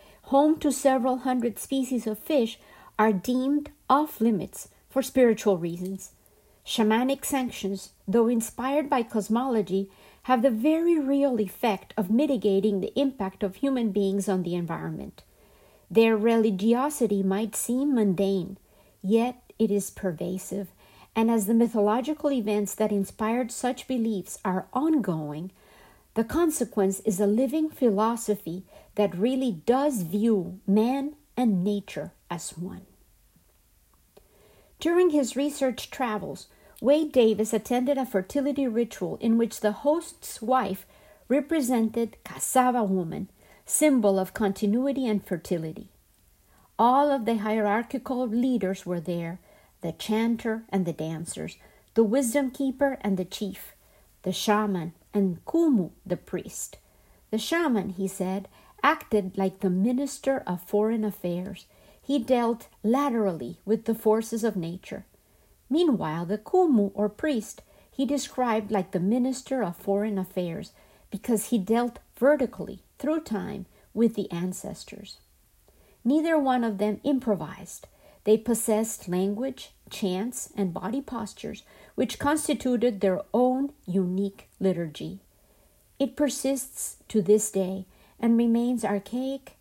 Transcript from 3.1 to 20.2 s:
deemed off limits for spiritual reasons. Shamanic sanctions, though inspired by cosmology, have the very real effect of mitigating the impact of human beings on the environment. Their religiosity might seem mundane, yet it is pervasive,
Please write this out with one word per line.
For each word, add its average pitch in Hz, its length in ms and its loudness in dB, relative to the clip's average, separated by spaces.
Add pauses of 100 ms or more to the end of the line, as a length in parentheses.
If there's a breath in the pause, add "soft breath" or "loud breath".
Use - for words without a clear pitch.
deemed 254 580 0 (180)
off 302 320 2
limits - 480 -2 (200 soft breath)
for 269 120 0
spiritual 226 560 4
reasons. 180 540 -6 (540 soft breath)
Shamanic 240 580 0
sanctions, 220 680 -4 (160)
though 226 200 4
inspired 254 600 -2
by 254 140 0
cosmology, 214 840 -2 (340 loud breath)
have 247 180 2
the 262 100 4
very 320 480 2
real 277 400 2
effect 202 580 -2
of 185 120 -2
mitigating 214 720 2
the - 180 -4
impact 233 440 -2
of 190 140 -4
human 254 340 0
beings 196 360 0
on 185 160 0
the 175 120 -2
environment. 160 680 -6 (680 soft breath)
Their 226 280 6
religiosity 226 1080 2
might 202 320 0
seem 262 400 0
mundane, 196 640 0 (440 soft breath)
yet 226 400 0 (160)
it 220 140 2
is 202 180 -2
pervasive, 185 760 -6 (480 soft breath)